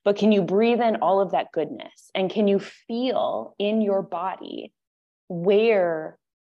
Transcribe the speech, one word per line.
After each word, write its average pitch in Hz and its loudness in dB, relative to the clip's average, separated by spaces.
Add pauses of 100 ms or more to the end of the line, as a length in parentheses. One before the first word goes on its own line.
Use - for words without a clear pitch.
but 202 2
can 214 4
you 196 4
breathe 214 2
in 220 2
all 185 2
of 190 0
that 170 -2
goodness? - -8
And 185 -2
can 208 0
you 196 4
feel 196 -4
in 214 0
your 196 0
body - -10 (540)
where 175 0 (300)